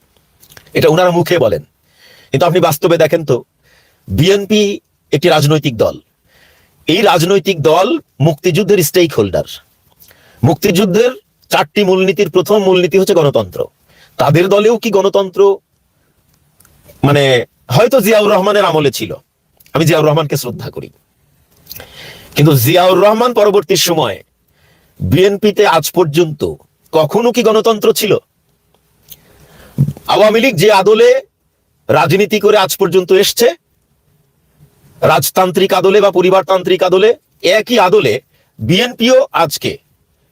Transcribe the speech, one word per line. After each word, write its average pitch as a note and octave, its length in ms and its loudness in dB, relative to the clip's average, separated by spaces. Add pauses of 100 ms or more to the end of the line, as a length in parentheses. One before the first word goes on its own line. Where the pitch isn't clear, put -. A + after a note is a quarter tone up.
(760)
এটা C#3 140 2
ওনারা F3+ 220 2
মুখে F3 280 -2
বলেন, F#2+ 240 -2 (680)
কিন্তু E3+ 160 0
আপনি F3 140 0
বাস্তবে E3+ 380 0
দেখেন D#3+ 260 0
তো, B2 200 -2 (640)
বিএনপি G3+ 720 0 (320)
একটি D3+ 160 0
রাজনৈতিক D3+ 480 0
দল। - 240 -2 (840)
এই F3+ 160 0
রাজনৈতিক F3 600 0
দল F#3+ 360 2 (220)
মুক্তিযুদ্ধের F3+ 580 0
স্টেক F3 360 0
হোল্ডার। F2+ 300 -2 (1000)
মুক্তিযুদ্ধের F3 640 0 (380)
চারটি G3 360 -2
মূলনীতির F#3 460 0
প্রথম G#3 280 0
মূলনীতি F#3 400 0
হচ্ছে F#3+ 160 0
গণতন্ত্র। B2 520 -2 (500)
তাদের D3+ 320 0
দলেও G#3+ 300 2
কি A3+ 120 -6
গণতন্ত্র, G3 680 0 (1500)
মানে C#3 420 2 (220)
হয়তো A#3 320 2
জিয়াউর G#3 320 2
রহমানের G3+ 320 0
আমলে D#3 280 0
ছিল, - 220 -10 (580)
আমি D#3 120 -2
জিয়াউর D#3 220 2
রহমানকে D3+ 300 -2
শ্রদ্ধা - 340 -10
করি, - 200 -18 (1400)
কিন্তু D3 220 2
জিয়াউর F3 420 2
রহমান A3 360 2
পরবর্তী G3+ 420 0
সময়ে D3 460 -4 (800)
বিএনপিতে G3 640 0
আজ E3 240 0
পর্যন্ত D#3 640 -2 (380)
কখনো F#3+ 400 0
কি A#3 100 -2
গণতন্ত্র A3 500 0
ছিল? F3 260 -2 (1900)
আওয়ামী G#3+ 340 2
লীগ B3 160 0
যে G3+ 160 2
আদলে A3 500 2 (680)
রাজনীতি F3+ 520 0
করে G#3 160 0
আজ F#3+ 200 -2
পর্যন্ত F3+ 360 -2
এসছে, A#3 420 0 (1500)
রাজতান্ত্রিক F#3 720 0
আদলে G3 280 2
বা G3+ 100 2
পরিবারতান্ত্রিক F#3 720 0
আদলে, F#3+ 340 2 (260)
একই G#3+ 360 0
আদলে F3+ 420 0 (380)
বিএনপিও A#3+ 760 0
আজকে - 460 -4 (540)